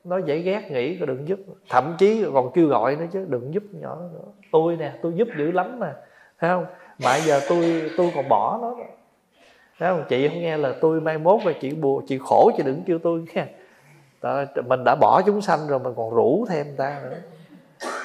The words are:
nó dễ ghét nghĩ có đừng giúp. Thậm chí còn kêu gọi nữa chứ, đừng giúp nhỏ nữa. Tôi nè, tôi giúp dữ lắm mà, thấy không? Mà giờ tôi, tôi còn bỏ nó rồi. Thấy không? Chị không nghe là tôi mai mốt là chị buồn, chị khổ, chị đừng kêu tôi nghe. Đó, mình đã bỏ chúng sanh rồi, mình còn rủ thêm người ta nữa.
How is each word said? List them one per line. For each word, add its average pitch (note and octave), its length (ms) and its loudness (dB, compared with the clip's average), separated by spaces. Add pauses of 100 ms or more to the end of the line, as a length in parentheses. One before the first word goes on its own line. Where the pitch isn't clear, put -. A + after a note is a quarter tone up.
nó F3+ 120 -2
dễ D#3 200 -2
ghét F#3+ 320 -4
nghĩ C#3+ 280 -4
có E3+ 80 -6
đừng C3+ 220 -6
giúp. G3 100 -4 (320)
Thậm C3+ 280 0
chí G#3 260 4 (100)
còn B2+ 180 2
kêu E3+ 140 4
gọi C3 300 2
nữa E3 160 -6
chứ, F#3+ 160 -6
đừng C3 260 -6
giúp G#3 80 -4 (100)
nhỏ C#3+ 240 -14 (160)
nữa. D#3 120 -18 (280)
Tôi E3 240 2
nè, D3 160 -6 (100)
tôi E3+ 120 -2
giúp A3+ 140 0 (100)
dữ D3+ 140 0
lắm G#3 260 -2
mà, E3+ 160 -6 (440)
thấy E3 120 0
không? F3+ 160 -2 (380)
Mà B2+ 120 4
giờ D3+ 320 4
tôi, E3+ 480 2
tôi F3 180 2
còn C3+ 140 -2
bỏ A#2+ 340 2
nó A#3+ 120 -6
rồi. - 120 -14 (920)
Thấy E3 100 0
không? E3+ 200 -2
Chị C3 200 2
không E3+ 120 -8
nghe E3 160 -2
là C3+ 240 0
tôi D#3+ 200 4
mai D#3 180 -2
mốt F#3 260 4
là E3+ 160 0
chị C3+ 140 -6
buồn, C#3 340 0
chị C3 100 -2
khổ, C3 380 6
chị E3+ 60 0
đừng C#3+ 240 -2
kêu E3+ 120 2
tôi E3 260 -2 (100)
nghe. D#3 120 -4 (760)
Đó, C3 220 -2 (220)
mình B2+ 180 0
đã B2 100 4
bỏ C#3 280 6
chúng G3+ 200 2
sanh D#3 260 0
rồi, C#3 100 2
mình B2 180 -6
còn A2+ 180 -4
rủ A#2+ 340 4
thêm D3 180 -2
người C#3 100 -14
ta C#3 260 -4
nữa. B2+ 140 -12 (880)